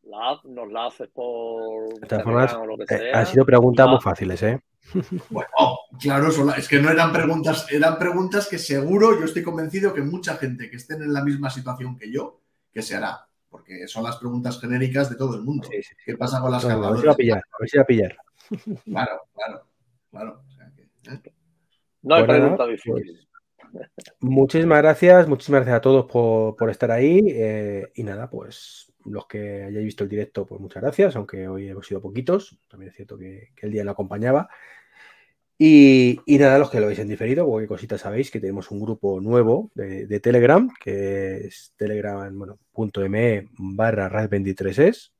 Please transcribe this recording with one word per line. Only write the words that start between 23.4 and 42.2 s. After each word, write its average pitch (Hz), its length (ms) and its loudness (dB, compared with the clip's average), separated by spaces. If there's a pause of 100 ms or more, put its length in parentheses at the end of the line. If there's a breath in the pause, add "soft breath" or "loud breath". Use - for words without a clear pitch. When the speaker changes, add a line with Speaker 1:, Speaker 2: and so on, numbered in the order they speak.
Speaker 3:
pues, - 140 -20 (340)
muchísimas 139 640 4
gracias, 175 460 8
muchísimas 139 320 2
gracias 123 160 2
a 113 60 2
todos 131 240 4
por, 113 500 0
por 117 140 -2
estar 117 200 -4
ahí, 143 380 4
eh, 107 680 -4
y 110 80 -10
nada, 104 260 -10
pues - 640 -18 (140)
los 101 220 -14
que 101 380 -12
hayáis 104 200 -8
visto 107 200 -8
el 98 60 -8
directo, 104 360 -6
pues 98 140 -18
muchas 98 220 -14
gracias, 151 320 0
aunque 98 320 -10
hoy 98 220 -12
hemos 95 180 -16
sido 95 140 -10
poquitos, 127 560 -6 (120)
también 95 220 -20
es - 60 -20
cierto 101 220 -20
que, 95 360 -20
que - 120 -14
el 107 60 -8
día 104 120 -6
no 101 80 -6
acompañaba. 107 560 -2 (1120 soft breath)
Y, 135 680 8
y 143 120 6
nada, 139 200 6
los 143 120 2
que 120 100 -2
lo 104 60 2
veis 101 140 -4
en 104 80 -8
diferido, 120 380 -4
cualquier 110 220 -4
cosita 104 300 -10
sabéis 110 320 -6
que - 100 -8
tenemos 98 300 -10
un 101 100 -10
grupo 101 400 -6
nuevo 120 540 2
de, 101 320 -10
de 104 140 -4
Telegram, 123 480 4 (120)
que 98 560 -6 (100)
es - 300 -20
Telegram, 101 600 -8